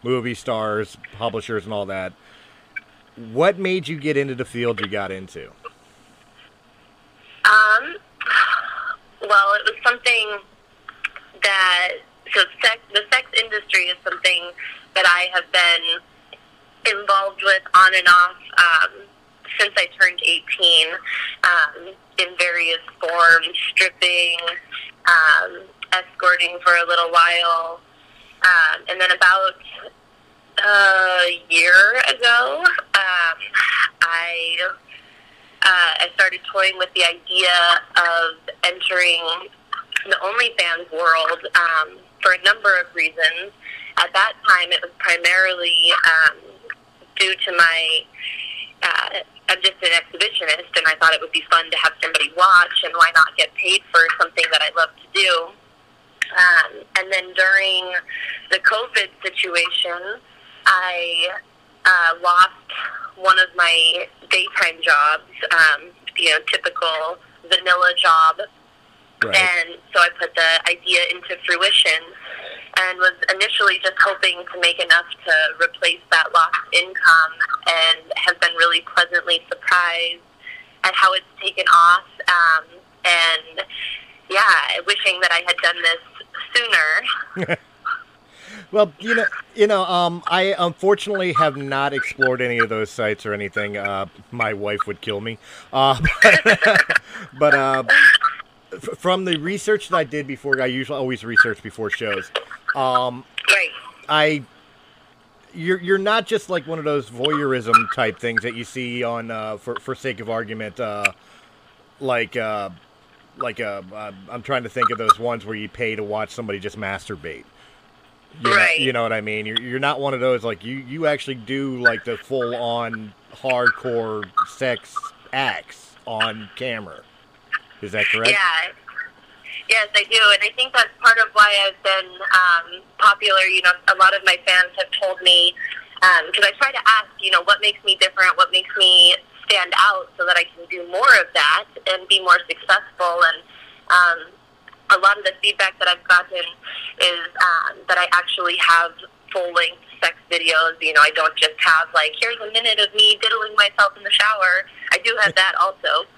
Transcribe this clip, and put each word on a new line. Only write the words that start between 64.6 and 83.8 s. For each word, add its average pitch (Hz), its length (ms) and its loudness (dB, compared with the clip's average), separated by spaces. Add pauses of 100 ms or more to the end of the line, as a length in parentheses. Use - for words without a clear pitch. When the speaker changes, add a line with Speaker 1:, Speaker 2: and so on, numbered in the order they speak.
Speaker 2:
jobs, 151 480 2 (220)
um, 160 380 2 (280)
you 170 120 0
know, 156 100 2 (120)
typical 165 640 -4 (320)
vanilla 180 480 2
job. 160 440 4 (840)
Speaker 1:
Right. - 120 -2
Speaker 2:
And 175 440 0 (140)
so 180 80 4
I 175 80 4 (100)
put 170 160 -6
the 165 340 2
idea 175 300 -2 (120)
into 175 340 -8
fruition. 175 560 2 (760)
And 185 220 -2
was 180 140 4 (200)
initially 190 460 0
just 190 200 -2
hoping 185 440 0 (100)
to 180 60 -12
make 175 200 0
enough 170 260 2 (200)
to 170 80 0 (300)
replace 175 380 -2 (100)
that 160 220 0
lost 165 240 2 (160)
income, 170 600 2 (340)
and 165 320 0 (160)
have - 240 -2
been 170 160 0
really 170 280 0 (100)
pleasantly 175 460 0 (100)
surprised 170 760 -2 (600)
at 185 120 0
how 190 180 4
it's 190 120 -4 (160)
taken 190 260 -6
off, 170 380 6 (220)
um, 170 380 2 (400)
and, 165 600 0 (640)